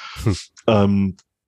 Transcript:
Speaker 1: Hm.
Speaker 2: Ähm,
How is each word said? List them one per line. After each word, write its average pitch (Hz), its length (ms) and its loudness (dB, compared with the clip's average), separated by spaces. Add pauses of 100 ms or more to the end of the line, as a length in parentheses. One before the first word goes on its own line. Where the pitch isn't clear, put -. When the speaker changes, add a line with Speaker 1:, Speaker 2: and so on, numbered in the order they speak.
(220)
Speaker 1:
Hm. 101 140 0 (300)
Speaker 2:
Ähm, 101 500 2 (320)